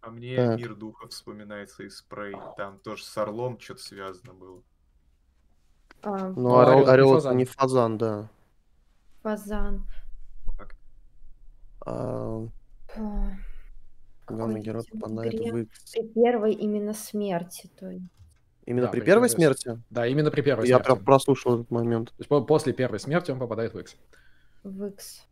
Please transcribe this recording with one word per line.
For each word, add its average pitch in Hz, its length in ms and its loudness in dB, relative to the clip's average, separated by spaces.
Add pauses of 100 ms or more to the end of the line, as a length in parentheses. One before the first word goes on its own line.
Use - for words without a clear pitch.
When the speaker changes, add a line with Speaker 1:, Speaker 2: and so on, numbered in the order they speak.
Speaker 1:
А 113 100 -18
мне 120 240 -10
Speaker 2:
Так. 120 240 2
Speaker 1:
«Мир 117 160 -10
духов» 110 360 -16
вспоминается 104 720 -16
из 98 240 -20
Prey. 101 260 -12 (240)
Там 98 220 -10
тоже 107 240 -12
с - 140 -14
орлом 110 400 -6
че-то - 240 -18
связано 95 540 -16
было. 92 260 -20 (1400)
Speaker 3:
А. 190 260 -6
Speaker 2:
Ну, 185 140 -6
Speaker 4:
Ну, 123 160 8
Speaker 2:
орел, 127 180 10
Speaker 4:
орел — 135 60 10
это - 20 8
не 131 80 8
Speaker 2:
орел — 135 240 10
это 156 40 4
Speaker 4:
фазан. 127 160 0
Speaker 2:
не 127 80 4
фазан, 123 520 0
да. 110 320 -4 (960)
Speaker 3:
Фазан. 208 640 -2 (720)
Speaker 1:
Так. - 180 -10 (1040)
Speaker 2:
А, 117 640 -8 (500)
Speaker 3:
А, 202 360 -4 (960)
Speaker 2:
главный 110 340 -4
Speaker 3:
какой-то - 0 -
Speaker 2:
герой 110 220 -8
Speaker 3:
в - 80 -16
Speaker 2:
попадает 113 420 -8
Speaker 3:
игре 113 180 -6
Speaker 2:
в - 60 -4
X. - 340 -10
Speaker 3:
при 226 220 -6
первой 226 400 2
именно 208 400 -4
смерти, 190 760 -8 (100)
то 185 100 -14
есть. 185 140 -14 (600)
Speaker 2:
Именно 123 220 0
Speaker 4:
Да, 101 40 -2
Speaker 2:
при 113 80 0
Speaker 4:
при 110 60 -4
Speaker 2:
первой 226 220 6
Speaker 4:
первой - 20 4
с-, 233 40 -2
Speaker 2:
смерти? 127 560 2
Speaker 4:
да, 117 180 -2
именно 151 220 2
при 147 120 -2
первой 120 260 2
Speaker 2:
Я 127 80 8
Speaker 4:
смерти. 120 100 4
Speaker 2:
прям 123 200 2
прослушал 131 500 4
этот 117 160 -6
момент. 117 380 -2
Speaker 4:
То - 100 -20
есть - 100 -14
по-, 147 140 4
после 143 300 0
первой 107 260 -4
смерти 156 320 -4
он 131 80 -6
попадает 113 340 -6
в 92 60 -12
X. - 160 -18 (680)
Speaker 3:
В 196 220 -10
X. - 460 -16